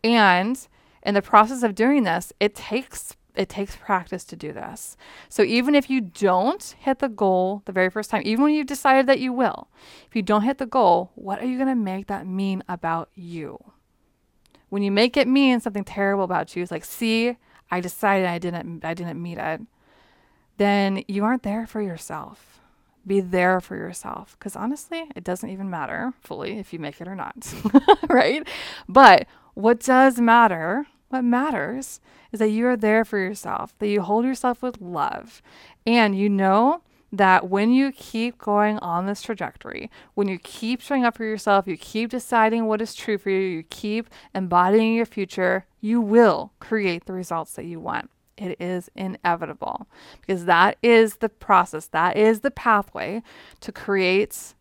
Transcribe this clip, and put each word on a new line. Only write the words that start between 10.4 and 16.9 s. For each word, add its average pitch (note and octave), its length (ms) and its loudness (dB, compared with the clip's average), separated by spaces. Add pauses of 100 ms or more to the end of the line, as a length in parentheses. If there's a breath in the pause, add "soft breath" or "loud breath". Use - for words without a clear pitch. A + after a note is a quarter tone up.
hit C4+ 160 0
the C4 80 -6
goal, F#3 480 2
what G3 260 -10
are A#3+ 60 -6
you B3+ 100 -4
gonna C4+ 180 -2
make G3 340 -4
that G3 180 -8
mean F#3+ 420 -4
about E3 460 -6
you? E3+ 440 -14 (1120 soft breath)
When G3+ 120 -4
you G3+ 80 0
make A3 260 2
it C4+ 100 4
mean C4 340 4
something G3+ 220 -6
terrible G3 420 -2
about F3+ 300 -4
you, F3 80 -6
it's F3 80 -8
like, E3 140 -10
"See, A#3 540 -2 (320 soft breath)